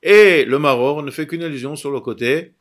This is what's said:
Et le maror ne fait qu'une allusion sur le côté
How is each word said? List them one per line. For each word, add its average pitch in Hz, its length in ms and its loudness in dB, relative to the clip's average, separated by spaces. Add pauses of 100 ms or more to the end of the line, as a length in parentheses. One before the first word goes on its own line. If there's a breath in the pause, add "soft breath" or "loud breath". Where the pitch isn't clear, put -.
Et 185 420 6
le 131 140 -2
maror 143 420 0
ne 143 80 -10
fait 151 160 -8
qu'une 165 160 -10
allusion 143 340 -10
sur 143 140 -10
le 135 120 -6
côté 123 600 -4